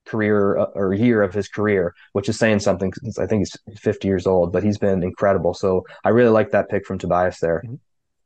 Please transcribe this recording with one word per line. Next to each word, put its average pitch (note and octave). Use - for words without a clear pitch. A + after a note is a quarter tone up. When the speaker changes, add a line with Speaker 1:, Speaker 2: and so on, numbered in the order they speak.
Speaker 1:
career, G#2
uh, G2+
or G2
year A2
of F#2+
his G2+
career, G2+
which G2+
is A2
saying G#2+
something F#2
since -
I F#2
think G#2
he's -
fifty G2+
years F#2
old, F2+
but F#2+
he's G#2
been F#2+
incredible. F#2
So F#2
I G2
really A#2
like A2
that G2+
pick G2
from F#2+
Tobias F2+
there. E2
Speaker 2:
Mm-hmm. A#2